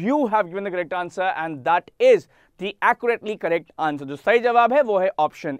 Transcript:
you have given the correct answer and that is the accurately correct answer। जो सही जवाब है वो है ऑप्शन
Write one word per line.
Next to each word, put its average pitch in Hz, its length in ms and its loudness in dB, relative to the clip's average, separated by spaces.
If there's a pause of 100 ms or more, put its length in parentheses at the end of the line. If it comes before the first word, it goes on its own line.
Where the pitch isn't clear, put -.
you 269 120 2 (120)
have 214 160 0
given 185 180 -8
the 202 80 -6
correct 175 220 -6
answer 180 460 -4
and 160 160 -8 (120)
that 208 460 2
is 196 60 4 (420)
the 196 100 -6 (120)
accurately 226 540 -2
correct 170 340 -4 (100)
answer। 147 220 -4
जो 143 120 -10
सही 214 240 2
जवाब 233 340 2
है 294 80 4
वो 214 180 0
है 190 200 0
ऑप्शन 147 400 -4